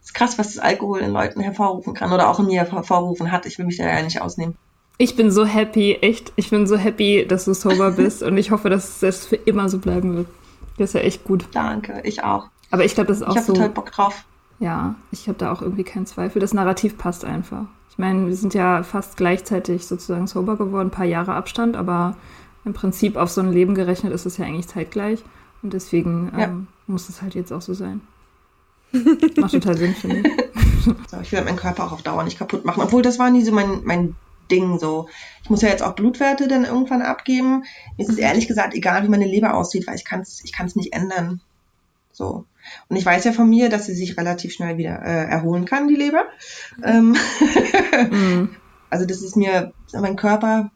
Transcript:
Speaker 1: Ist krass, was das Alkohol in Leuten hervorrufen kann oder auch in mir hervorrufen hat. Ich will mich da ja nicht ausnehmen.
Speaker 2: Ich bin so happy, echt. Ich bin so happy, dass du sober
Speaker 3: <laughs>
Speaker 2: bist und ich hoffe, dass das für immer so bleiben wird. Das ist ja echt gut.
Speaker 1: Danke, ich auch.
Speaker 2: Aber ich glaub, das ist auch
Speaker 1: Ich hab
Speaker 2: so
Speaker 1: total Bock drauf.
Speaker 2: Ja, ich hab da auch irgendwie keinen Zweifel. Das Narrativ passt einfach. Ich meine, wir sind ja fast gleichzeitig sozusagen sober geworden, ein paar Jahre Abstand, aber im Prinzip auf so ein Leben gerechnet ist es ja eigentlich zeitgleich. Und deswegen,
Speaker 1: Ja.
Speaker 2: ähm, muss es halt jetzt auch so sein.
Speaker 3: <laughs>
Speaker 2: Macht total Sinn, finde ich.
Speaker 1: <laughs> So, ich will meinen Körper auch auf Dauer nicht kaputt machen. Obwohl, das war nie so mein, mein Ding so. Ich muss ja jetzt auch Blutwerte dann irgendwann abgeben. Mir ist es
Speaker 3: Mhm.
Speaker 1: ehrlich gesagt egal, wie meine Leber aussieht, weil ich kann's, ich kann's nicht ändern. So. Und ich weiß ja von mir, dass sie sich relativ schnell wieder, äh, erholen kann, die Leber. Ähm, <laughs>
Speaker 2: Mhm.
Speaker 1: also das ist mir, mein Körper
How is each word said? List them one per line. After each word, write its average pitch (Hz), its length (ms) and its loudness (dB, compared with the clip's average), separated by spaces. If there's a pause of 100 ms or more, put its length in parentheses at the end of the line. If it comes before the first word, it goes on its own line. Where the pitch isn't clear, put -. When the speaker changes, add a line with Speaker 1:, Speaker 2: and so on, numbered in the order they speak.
Speaker 1:
Ist - 120 -20
krass, 240 240 0
was 208 160 -2
das - 60 -12
Alkohol 196 400 0
in 185 120 -2
Leuten 208 300 -2
hervorrufen 196 520 -2
kann 185 200 -2
oder 185 160 6
auch - 100 2
in 202 80 4
mir 180 160 2
hervorrufen 175 680 -2
hat. 180 140 -2
Ich - 140 -12
will 180 60 -4
mich 175 120 -4
da 170 100 -2
ja 160 140 0
nicht 160 200 -4
ausnehmen. 170 340 -6 (420)
Speaker 2:
Ich 240 180 2
bin 220 160 6
so 208 140 6
happy, 214 560 2
echt. 220 340 0
Ich - 160 -2
bin 208 160 4
so 208 100 4
happy, 202 500 2
dass 185 180 0
du 190 80 2
sober 190 380 4
Speaker 3:
<laughs> - 0 -
Speaker 2:
bist 190 320 2
und 185 140 2
ich 208 140 0
hoffe, 214 180 0
dass 190 300 -2
das 185 260 0
für 220 100 2
immer 208 340 0
so 190 100 -2
bleiben 180 360 0
wird. 175 120 -4 (500)
Das 196 140 0
ist - 20 -14
ja - 80 0
echt - 220 0
gut. 190 300 0
Speaker 1:
Danke, 214 500 -4
ich 208 200 -6
auch. - 240 -2 (220)
Speaker 2:
Aber 180 160 2
ich - 100 0
glaub, 214 120 2
das 202 100 2
ist 214 60 -6
auch - 80 -4
Speaker 1:
Ich 202 60 2
hab 226 80 0
Speaker 2:
so 190 80 2
Speaker 1:
total 208 160 4
Bock - 220 -8
drauf. 202 320 -2 (360)
Speaker 2:
Ja, 170 360 -4 (160)
ich - 160 -10
hab - 120 -6
da - 120 -4
auch 175 100 -6
irgendwie 185 220 -4
keinen 185 220 -6
Zweifel. 190 340 -4
Das 196 140 -2
Narrativ 196 440 0
passt - 280 -6
einfach. 175 400 -8 (240)
Ich - 80 -14
meine, 185 300 0
wir 180 80 0
sind 196 180 -2
ja 180 300 2
fast - 340 -8
gleichzeitig 180 680 -2
sozusagen 180 420 -6
sober 190 280 -2
geworden, 196 320 -2
ein 190 40 -2
paar 185 140 -4
Jahre 170 280 -2
Abstand, 233 420 -2
aber 175 400 -2 (480)
im 208 100 -6
Prinzip 202 440 -2
auf 170 120 0
so 196 120 -2
ein 185 100 0
Leben 180 240 4
gerechnet 180 380 -2
ist 175 120 -6
es 180 120 -6
ja 175 80 -6
eigentlich 165 220 -8
zeitgleich. 202 520 -4 (420)
Und 196 120 -8
deswegen, 175 640 -2
Speaker 1:
Ja. 214 80 0
Speaker 2:
ähm, 180 220 -8 (200)
muss 185 220 -6
es - 120 -14
halt 190 140 -10
jetzt 175 160 -8
auch 156 100 -8
so 180 120 -8
sein. 190 280 -8 (920)
Speaker 3:
<laughs> 254 440 4
Speaker 2:
Macht 196 160 2
total 185 240 2
Sinn, 175 180 2
finde - 240 -4
ich. 208 80 2
Speaker 1:
<laughs> - 40 4 (800)
So, 180 100 -12
ich - 100 -8
will 190 120 0
meinen 175 140 -2
Körper 180 280 -4
auch 170 60 -8
auf 160 100 -12
Dauer 160 220 -4
nicht 170 160 -6
kaputt - 260 -6
machen. 170 160 0
Obwohl, 247 220 4
das 240 160 2
war 247 100 4
nie 247 140 6
so 220 80 2
mein, 196 320 0
mein 175 320 0 (340)
Ding 180 300 2
so. 160 280 -4 (360)
Ich - 60 -20
muss 214 120 4
ja 220 80 4
jetzt 190 140 0
auch 185 120 -4
Blutwerte 277 520 2
dann 262 180 2
irgendwann 254 380 0
abgeben. 262 600 0 (340)
Mir 202 60 -4
ist 214 60 -4
es 220 80 2
Speaker 3:
Mhm. 220 60 0
Speaker 1:
ehrlich 208 240 2
gesagt 208 260 0
egal, 190 300 0
wie 208 60 2
meine 202 180 4
Leber 202 260 2
aussieht, 180 340 -2
weil - 80 -8
ich - 100 -10
kann's, - 380 -10
ich - 100 -14
kann's 180 220 -6
nicht 190 180 -4
ändern. 180 460 -4 (720)
So. - 340 -8 (440)
Und 170 80 -2
ich 185 80 -2
weiß 180 200 2
ja 233 60 4
von 226 180 6
mir, 233 200 6
dass 214 160 -2
sie 185 80 -6
sich 180 240 -6
relativ 175 360 -4
schnell 170 240 -6
wieder, 165 260 -6
äh, 165 260 -2
erholen 165 360 0
kann, 277 220 0
die 294 80 6
Leber. 285 300 0 (580)
Ähm, 226 320 6 (460)
<laughs> 269 500 2
Speaker 2:
Mhm. 190 380 2 (400)
Speaker 1:
also 175 160 -2
das 185 160 -6
ist 185 160 -6
mir, 190 360 2 (200)
mein 202 220 -2
Körper 214 600 0